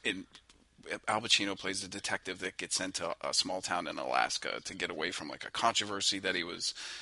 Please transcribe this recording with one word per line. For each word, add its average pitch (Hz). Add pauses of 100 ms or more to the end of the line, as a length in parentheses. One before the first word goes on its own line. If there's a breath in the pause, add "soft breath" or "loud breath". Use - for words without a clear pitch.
And 95 (840)
Al 110
Pacino 101
plays 95
a 95
detective 98
that 92
gets -
sent 95
to 85 (120)
a 71
small 92
town 87
in 76
Alaska 62
to 87
get 87
away 82
from, 80
like, 67
a -
controversy 104
that 95
he 87
was 85 (280 loud breath)